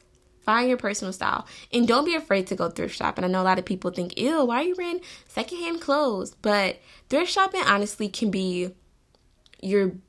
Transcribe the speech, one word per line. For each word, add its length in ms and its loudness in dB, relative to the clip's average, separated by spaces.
Find 260 2
your 100 2
personal 340 -4
style. 340 -6
And 140 4
don't 180 4
be 100 0
afraid 320 0
to 100 -4
go 140 -2
thrift 260 -6
shopping. 280 -2
I 40 2
know 140 2
a 20 2
lot 140 4
of 60 -2
people 260 -4
think, 260 -6
"Ew, 280 2
why 180 2
are 40 -2
you 120 0
wearing 220 -4
secondhand 540 -6
clothes?" 600 0
But 380 2
thrift 220 2
shopping, 340 2
honestly, 420 2
can 220 -2
be 400 0
your 320 2